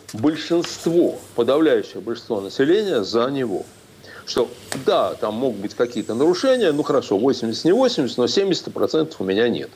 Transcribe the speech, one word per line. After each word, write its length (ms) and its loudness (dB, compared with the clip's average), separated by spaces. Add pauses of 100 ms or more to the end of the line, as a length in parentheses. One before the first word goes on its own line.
(140)
большинство, 1040 0 (180)
подавляющее 640 2
большинство 400 -6
населения 640 0
за 260 0
него, 340 -4 (640)
что 180 0 (380)
да, 280 2
там 200 -4
могут 260 -2
быть 140 -8
какие-то 400 -2
нарушения, 580 2
ну 100 0
хорошо, 360 0
восемьдесят, 460 0
не 80 6
восемьдесят, 460 2
но 100 2
семьдесят 440 0
процентов 480 -2
у 40 -6
меня 240 2
нет. 280 -4